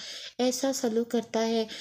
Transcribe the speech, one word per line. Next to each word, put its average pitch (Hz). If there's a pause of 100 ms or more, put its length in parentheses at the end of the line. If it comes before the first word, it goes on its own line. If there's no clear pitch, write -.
(400)
ऐसा 254
सलूक 233
करता 226
है? 226 (140)